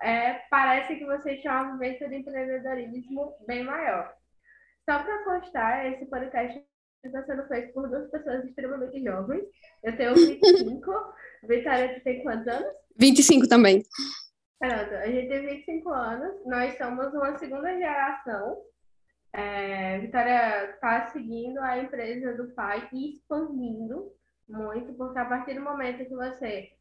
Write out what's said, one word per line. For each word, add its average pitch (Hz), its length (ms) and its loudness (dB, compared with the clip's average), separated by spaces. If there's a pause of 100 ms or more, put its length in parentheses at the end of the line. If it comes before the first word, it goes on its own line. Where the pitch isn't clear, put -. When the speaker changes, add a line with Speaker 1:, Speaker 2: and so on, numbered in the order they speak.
Speaker 1:
é, 233 480 0
parece 269 460 4
que 294 80 -10
você 277 340 -4
tinha 269 240 -2
uma 269 100 -6
vivência 262 360 -6
de 269 80 -8
empreendedorismo 262 1160 -8 (120)
bem 247 180 -6
maior. 262 500 -4 (760)
Só 294 140 0
pra 415 220 -6
constar, 269 600 -2
esse 262 200 -8
podcast 254 560 -6 (480)
tá 269 140 -8
sendo 269 240 -6
feito 247 240 -6
por 269 160 -6
duas 262 220 -6
pessoas 262 340 -6
extremamente 262 580 -8
jovens. 226 420 -4 (380)
Eu 226 140 -4
tenho 240 180 2
vinte 339 280 8
e 359 160 12
cinco. - 340 -4 (260)
Speaker 2:
<laughs> - 300 -20
Speaker 1:
Vitória, 254 460 0
tu - 100 -14
tem 247 180 -4
quantos 226 240 -6
anos? 294 260 -4 (240)
Speaker 2:
Vinte 262 220 10
e 285 40 12
cinco 262 260 10
também. 214 340 10 (760)
Speaker 1:
Pronto, 208 360 -4
a 196 120 -4
gente 254 220 -2
tem 277 180 -4
vinte 285 160 -10
e - 20 -20
cinco 320 260 -6
anos, 254 560 -6
nós 254 320 -2
somos 254 340 -4
uma 285 260 -2
segunda 302 380 -6
geração. 277 800 -4 (760)
É, 196 680 -4
Vitória 233 840 2
tá 233 280 2
seguindo 240 500 -8
a 254 200 -2
empresa 247 560 -6
do 240 180 -8
pai 214 380 -4
e 269 220 -6
expandindo 277 1000 -6 (380)
muito, 214 460 -8
porque 254 240 -8
a 240 80 -2
partir 254 280 -4
do 269 60 -8
momento 262 460 -6
que 254 80 -12
você 247 560 -8 (100)